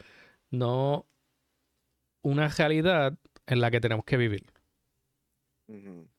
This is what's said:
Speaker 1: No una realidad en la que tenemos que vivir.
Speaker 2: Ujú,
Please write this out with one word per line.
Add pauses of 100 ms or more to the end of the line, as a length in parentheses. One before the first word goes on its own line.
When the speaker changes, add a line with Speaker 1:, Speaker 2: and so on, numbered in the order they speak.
(520)
Speaker 1:
No (1120)
una
realidad (300)
en
la
que
tenemos
que
vivir. (1200)
Speaker 2:
Ujú, (120)